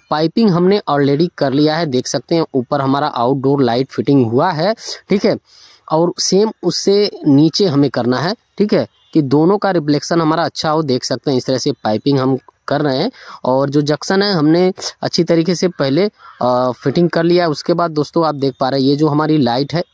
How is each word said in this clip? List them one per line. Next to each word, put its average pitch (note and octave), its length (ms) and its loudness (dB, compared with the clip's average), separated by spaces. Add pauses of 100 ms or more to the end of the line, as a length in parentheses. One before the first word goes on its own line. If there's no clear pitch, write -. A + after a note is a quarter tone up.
(100)
पाइपिंग E3 400 0
हमने F3+ 300 2 (100)
already C#3+ 380 0 (100)
कर C#3 140 0
लिया D3+ 240 2
है, E3+ 100 -2
देख B2 200 -2
सकते - 280 -4
हैं D#3+ 100 2 (100)
ऊपर C#3 260 -2
हमारा C#3 280 0
आउटडोर C3+ 540 0
लाइट B2 280 0
फिटिंग C3+ 360 2
हुआ C#3 260 0
है, F3 220 -2 (360)
ठीक F#3+ 140 0
है। F3+ 120 2 (520)
और E3+ 320 0
सेम G#3 320 0 (120)
उससे G3 460 0 (160)
नीचे D#3 400 4
हमें C#3+ 240 2
करना B2 280 -2
है, F3 160 -2 (240)
ठीक G#3 160 0
है, C3 120 0 (260)
कि D#3+ 100 2
दोनों D#3 360 2
का G3+ 140 0
रिफ्लेक्शन D3+ 480 0
हमारा D#3+ 240 0
अच्छा D#3 260 -4
हो। D#3 140 0
देख B2+ 200 -2
सकते C3+ 260 -4
हैं C3 80 2
इस - 80 -8
तरह C3 120 0
से C#3+ 160 -2
पाइपिंग A2+ 440 0
हम C3 200 0 (300)
कर C#3+ 120 0
रहे C#3+ 160 0
हैं। F#3 140 -2 (340)
और C3+ 260 0
जो D3 120 0
जंक्शन D3+ 400 -2
है G3+ 100 0
हमने E3+ 400 2 (300)
अच्छी - 220 -2
तरीके E3 300 0
से F3+ 160 -2
पहले, D3 340 0 (380)
आ, B2+ 300 0
फिटिंग E3 380 0
कर E3 140 0
लिया F3 200 2
है। E3 60 0
उसके E3+ 240 -2
बाद E3+ 160 -2
दोस्तों D3+ 360 -2
आप D3 80 0
देख C3+ 260 -2
पा C3 80 0
रहे C#3 120 0
हैं C3 80 2
ये C#3+ 80 2
जो D#3 120 2
हमारी D3+ 300 2
लाइट C3 360 0
है F3 80 -2 (120)